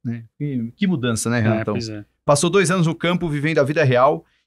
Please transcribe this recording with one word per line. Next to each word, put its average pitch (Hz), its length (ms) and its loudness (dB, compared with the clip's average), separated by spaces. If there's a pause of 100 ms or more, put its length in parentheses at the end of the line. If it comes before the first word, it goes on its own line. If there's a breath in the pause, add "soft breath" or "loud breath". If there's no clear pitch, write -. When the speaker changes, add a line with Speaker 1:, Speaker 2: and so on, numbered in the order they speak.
Speaker 1:
né? 117 220 -8 (140)
Que, 127 400 -6
que 202 100 0
mudança, 120 420 -2
né, 120 100 0
Speaker 2:
É, - 20 2
Speaker 1:
Renatão? 110 320 0
Speaker 2:
pois 117 160 -4
é. 104 160 -12 (180)
Speaker 1:
Passou 147 260 2
dois 185 220 2
anos 180 160 2
no 165 80 -2
campo, 175 320 -2
vivendo 151 300 -2
a 160 60 4
vida 156 200 0
real, 135 400 2 (240)